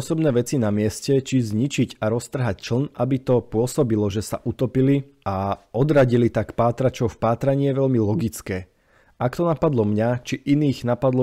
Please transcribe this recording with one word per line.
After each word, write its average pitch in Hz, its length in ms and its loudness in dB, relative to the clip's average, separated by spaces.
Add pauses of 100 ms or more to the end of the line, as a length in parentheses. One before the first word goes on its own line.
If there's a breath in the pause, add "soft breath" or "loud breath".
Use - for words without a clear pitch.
osobné 160 320 0
veci 123 240 0
na 107 160 2
mieste, 107 480 0
či 131 240 0
zničiť 113 560 -2
a 107 80 -2
roztrhať 117 480 -4
čln, 123 280 -2 (120)
aby 131 240 0
to 123 240 2
pôsobilo, 110 640 0
že 104 160 -4
sa - 240 -8
utopili, 135 640 0 (160)
a 98 320 -4 (160)
odradili 127 560 4
tak - 240 -4
pátračov 120 560 0
v - 80 -14
pátraní, 139 480 0
je 135 160 -2
veľmi 127 160 2
logické. 107 720 -4 (480 soft breath)
Ak 123 160 -2
to 175 80 0
napadlo 156 400 2
mňa, 113 400 0
či - 160 -6
iných, 143 480 0
napadlo 127 340 0